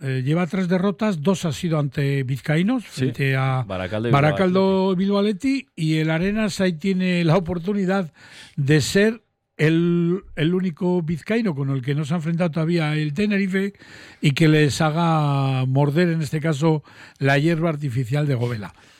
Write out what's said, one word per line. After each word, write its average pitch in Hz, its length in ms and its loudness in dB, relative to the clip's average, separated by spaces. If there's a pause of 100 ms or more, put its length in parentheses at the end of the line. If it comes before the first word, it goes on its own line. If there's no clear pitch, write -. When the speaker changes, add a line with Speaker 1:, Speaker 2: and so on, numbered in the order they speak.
Speaker 1:
eh, 131 200 -4
lleva 160 240 0
tres 185 220 -2
derrotas, 185 540 0
dos 180 240 0
ha 156 60 -2
sido 160 260 -2
ante 139 460 -2
vizcaínos, 165 600 -2
Speaker 2:
Sí, - 160 -10
Speaker 1:
frente 135 340 -2
a 131 320 0
Speaker 2:
Baracaldo 98 420 -4
y - 20 4
Bilbao 139 120 4
Speaker 1:
Baracaldo 190 680 2
Speaker 2:
Athletic. - 20 0
Speaker 1:
y 180 60 -2
Bilbao 196 220 0
Athletic, 254 540 -2
y 156 220 0
el 156 140 0
Arenas 196 500 -2
ahí 185 140 2
tiene 185 500 0
la 165 120 4
oportunidad 185 760 -2 (440)
de 147 260 4
ser 214 400 2 (340)
el, 170 640 2 (140)
el 165 180 0
único 180 460 -2
vizcaíno 175 540 -2
con 139 160 -4
el 135 100 -2
que 135 140 -2
no 151 100 -2
se 135 80 -4
ha 180 60 0
enfrentado 170 320 -2
todavía 160 440 0
el 151 200 -2
Tenerife 196 580 -2 (480)
y 143 120 2
que 156 160 4
les 151 340 4
haga 147 800 0
morder, 143 460 2
en 165 100 -2
este 156 200 -4
caso, 156 420 0 (360)
la 139 200 4
hierba 165 320 0
artificial 143 560 -2
de 139 80 0
Gobela. 113 400 -6 (260)